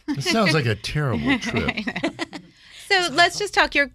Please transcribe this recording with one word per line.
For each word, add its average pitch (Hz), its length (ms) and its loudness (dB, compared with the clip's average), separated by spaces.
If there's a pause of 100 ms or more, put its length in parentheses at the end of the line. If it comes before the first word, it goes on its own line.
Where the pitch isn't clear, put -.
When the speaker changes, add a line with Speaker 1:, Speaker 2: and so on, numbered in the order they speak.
Speaker 1:
<laughs> - 80 -10
Speaker 2:
It 190 160 -2
sounds 220 300 4
like 143 120 2
a 107 80 2
terrible 151 640 -2
Speaker 1:
<laughs> 190 80 -6
Speaker 2:
trip. 233 240 -2 (160)
Speaker 1:
I - 160 -6
know. 330 60 -2 (760)
So 359 260 2
let's 349 260 4
just 403 160 -6
talk. 330 200 2
You 285 200 2